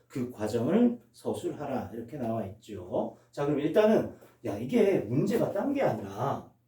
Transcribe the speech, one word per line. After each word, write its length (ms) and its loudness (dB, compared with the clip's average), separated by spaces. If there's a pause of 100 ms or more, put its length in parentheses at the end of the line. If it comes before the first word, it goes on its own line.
그 240 -4
과정을 680 2 (140)
서술하라 800 -6
이렇게 240 -12
나와 280 -4
있죠. 720 -6 (160)
자, 140 -4
그럼 160 2
일단은 520 4 (320)
야, 120 -4
이게 420 4
문제가 540 0
딴 200 -2
게 80 0
아니라 720 -2 (160)